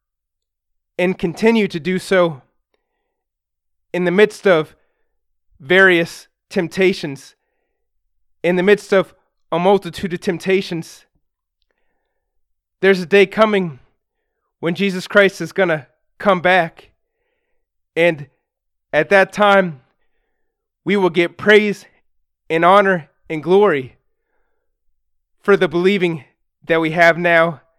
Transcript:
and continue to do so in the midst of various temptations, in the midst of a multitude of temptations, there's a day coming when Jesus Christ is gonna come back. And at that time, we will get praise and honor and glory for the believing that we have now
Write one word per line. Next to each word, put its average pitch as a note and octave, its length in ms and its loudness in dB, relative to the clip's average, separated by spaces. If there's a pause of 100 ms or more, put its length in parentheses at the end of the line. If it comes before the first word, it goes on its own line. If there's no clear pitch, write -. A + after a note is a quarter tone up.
(1000)
and F#3 180 -2
continue G#3 520 0
to E3+ 100 -8
do F3 220 -4
so E3+ 420 -2 (1500)
in F3+ 120 -4
the F3 60 0
midst G#3 340 0
of D#3+ 300 0 (840)
various F3 680 2 (240)
temptations, F3 840 -4 (1040)
in F3 140 -2
the F3+ 80 -2
midst G3+ 280 0
of F#3+ 220 -2 (380)
a E3 60 -2
multitude F3+ 560 -2
of F3 60 -10
temptations, F#3 880 -6 (1700)
there's F#3 200 2
a F3 60 -6
day G3 180 4
coming G3 540 -2 (800)
when E3+ 160 -4
Jesus F#3 320 -4
Christ G3+ 340 0
is E3 120 -10
gonna E3+ 340 -2 (320)
come F#3 220 0
back. F3 500 -2 (1040)
And D#3+ 340 -2 (640)
at D3+ 180 -2
that F#3+ 220 2
time, G3 480 0 (1040)
we F#3+ 120 0
will F#3 140 0
get F3 280 -2
praise G#3 480 2 (640)
and E3 140 0
honor F#3+ 460 2 (200)
and D#3 120 -6
glory E3+ 540 0 (1400)
for G3+ 160 2
the F3+ 120 0
believing F3+ 560 -2 (400)
that E3 160 0
we D#3+ 100 -2
have E3+ 260 2
now E3+ 440 0 (180)